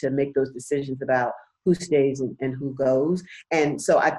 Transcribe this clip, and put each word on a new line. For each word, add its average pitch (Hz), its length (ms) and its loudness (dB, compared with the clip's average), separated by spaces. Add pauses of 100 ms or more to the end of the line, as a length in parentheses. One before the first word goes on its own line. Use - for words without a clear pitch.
to 135 100 -2
make 139 240 0
those 135 160 2
decisions 135 500 -4
about 123 300 0 (340)
who 180 100 4
stays 139 460 2
and, 117 200 -4
and 131 160 -4
who 135 180 -8
goes. 135 480 2 (300)
And 151 280 0
so 160 180 4
I 156 200 2